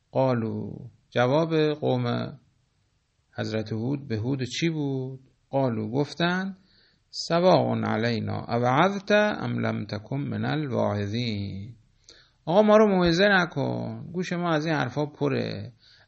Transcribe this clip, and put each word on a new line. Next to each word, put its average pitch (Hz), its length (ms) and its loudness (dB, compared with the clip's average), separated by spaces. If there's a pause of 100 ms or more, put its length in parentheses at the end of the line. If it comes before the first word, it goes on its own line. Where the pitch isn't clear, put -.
(100)
قالو، 113 600 -2 (380)
جواب 151 460 2
قوم 127 840 0 (1000)
حضرت 110 340 -4
هود 127 360 -4
به 113 80 -2
هود 131 260 -2
چی 147 260 -2
بود؟ 135 520 -4 (300)
قالو، 117 400 0
گفتن: 175 640 -2 (540)
«سواء 160 720 4
علینا 107 640 -2
اوعظت 143 640 2
ام 208 460 0
لم 113 260 -2
تکن 107 360 -6
من 110 240 -4
الواعظین.» 107 1300 -2 (680)
آقا 180 180 4
ما 214 140 6
رو 214 200 6
موعظه 175 320 4
نکن، 123 840 -2
گوش 180 200 -6
ما 175 180 -2
از 151 160 0
این 165 80 -2
حرفا 143 320 -2
پره، 117 640 -4 (360)